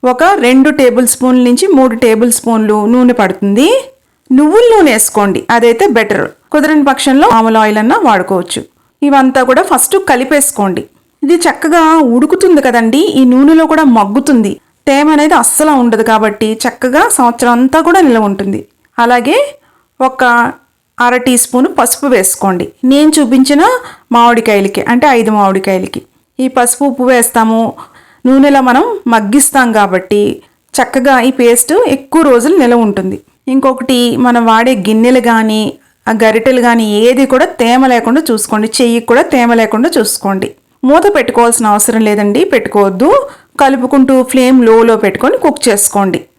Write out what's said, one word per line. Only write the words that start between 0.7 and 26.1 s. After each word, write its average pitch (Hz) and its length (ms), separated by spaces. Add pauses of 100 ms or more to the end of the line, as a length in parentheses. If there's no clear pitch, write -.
టేబుల్ 254 440
స్పూన్ల 254 340
నుంచి 254 180
మూడు 262 280 (100)
టేబుల్ 226 280
స్పూన్లు 214 540
నూనె 247 260
పడుతుంది. 202 560 (640)
నువ్వుల 311 400
నూనె 349 200
వేసుకోండి, 208 580
అదైతే 233 360 (120)
బెటర్. 208 300 (240)
కుదరని 302 320
పక్షంలో 277 460
మామూలు 226 280
ఆయిల్ 214 200
అన్నా 254 200 (100)
వాడుకోవచ్చు. 180 540 (400)
ఇవంతా 269 400
కూడా 254 200
ఫస్ట్ 370 340 (140)
కలిపేసుకోండి. 247 760 (380)
ఇది 294 120
చక్కగా 330 500 (320)
ఉడుకుతుంది 330 460
కదండి, 240 360
ఈ 311 260
నూనెలో 285 420
కూడా 311 180
మగ్గుతుంది. 226 760 (260)
తేమ 285 240
అనేది 311 240
అస్సలు 302 360
ఉండదు 240 320
కాబట్టి 220 640
చక్కగా 254 420 (100)
సంవత్సరం 240 340
అంతా 262 280
కూడా 349 200
నిలవ 233 320
ఉంటుంది. 196 340 (320)
అలాగే 247 580 (440)
ఒక 262 240 (760)
అర 240 160 (100)
టీ 254 160
స్పూన్ 254 240 (120)
పసుపు 254 280
వేసుకోండి. 190 640 (160)
నేను 285 340
చూపించిన 269 440 (500)
మామిడికాయలకి, 226 760
అంటే 247 180
ఐదు 226 240
మామిడికాయలకి 196 720 (380)